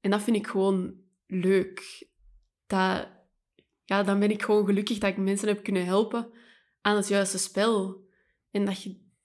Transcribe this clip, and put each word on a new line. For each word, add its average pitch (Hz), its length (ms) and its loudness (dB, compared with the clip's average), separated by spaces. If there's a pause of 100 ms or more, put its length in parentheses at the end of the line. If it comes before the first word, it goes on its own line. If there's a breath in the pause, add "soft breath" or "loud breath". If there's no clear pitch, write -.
En 196 100 -2
dat 208 120 2
vind 226 140 2
ik 202 100 -4
gewoon 190 480 0 (320)
leuk. 185 800 -2 (580)
Dat, 185 420 0 (760)
ja, 196 180 0
dan 196 160 2
ben 208 120 2
ik 208 120 -2
gewoon 214 220 4
gelukkig 202 340 0
dat 202 120 0
ik 190 60 -6
mensen 196 320 0
heb 208 140 0
kunnen 190 220 -2
helpen 220 460 0 (500 loud breath)
aan 208 160 2
het 202 120 0
juiste 196 300 0
spel. 196 680 -2 (440 soft breath)
En 202 140 0
dat 196 180 -4
je 190 180 -14 (240)